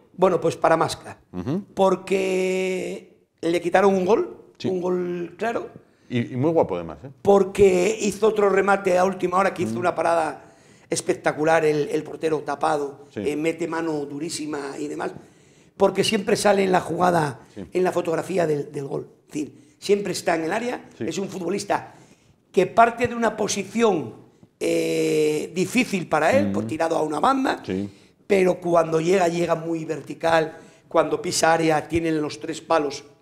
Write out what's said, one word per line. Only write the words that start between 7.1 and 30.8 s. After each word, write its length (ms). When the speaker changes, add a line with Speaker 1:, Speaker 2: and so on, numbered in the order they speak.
Speaker 1:
Porque 800
hizo 280
otro 200
remate 500
a 60
última 320
hora, 160
que 120
hizo 100
Speaker 2:
Mm. 60
Speaker 1:
una 140
parada 520
espectacular, 760
el, 240
el 120
portero 380
tapado, 720
Speaker 2:
Sí. 120
Speaker 1:
eh, 120
mete 320
mano 380
durísima 720
y 100
demás, 240
porque 260
siempre 320
sale 300
en 80
la 80
jugada, 600
Speaker 2:
Sí. 80
Speaker 1:
en 120
la 80
fotografía 540
del, 260
del 140
gol. 200
Es 80
decir, 440
siempre 340
está 220
en 100
el 80
área, 440
Speaker 2:
Sí. 100
Speaker 1:
es 120
un 100
futbolista 680
que 160
parte 400
de 80
una 220
posición, 800
eh, 960
difícil 540
para 240
él, 160
Speaker 2:
Mm. 40
Speaker 1:
por 140
tirado 300
a 60
una 180
banda, 440
Speaker 2:
Sí. 240
Speaker 1:
pero 320
cuando 400
llega, 300
llega 260
muy 300
vertical, 720